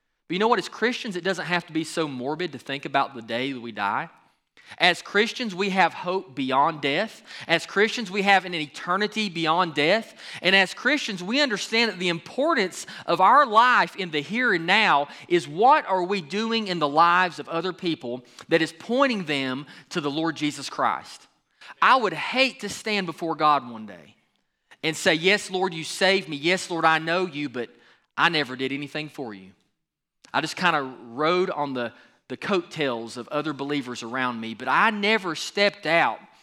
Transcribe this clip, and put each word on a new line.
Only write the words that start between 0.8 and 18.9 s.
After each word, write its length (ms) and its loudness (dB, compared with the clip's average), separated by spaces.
it 80 -6
doesn't 240 -4
have 180 0
to 80 -20
be 100 -2
so 240 -4
morbid 440 -6
to 80 -12
think 260 -8
about 300 0
the 80 -12
day 300 -4
that 60 -8
we 120 -12
die. 360 -2
As 240 4
Christians, 540 -2
we 160 0
have 240 4
hope 400 -6
beyond 460 2
death. 420 -2
As 180 2
Christians, 460 0
we 100 -2
have 240 4
an 80 -8
eternity 760 -2
beyond 440 0
death. 400 2
And 120 4
as 200 4
Christians, 480 -2
we 180 0
understand 480 0
that 80 -8
the 120 -2
importance 760 -2
of 120 2
our 280 8
life 480 4
in 160 -6
the 100 -2
here 320 0
and 140 0
now 400 4
is 200 0
what 400 4
are 160 0
we 180 -2
doing 460 -2
in 100 -2
the 100 0
lives 520 4
of 100 -12
other 240 -4
people 500 -6
that 120 6
is 160 -2
pointing 480 0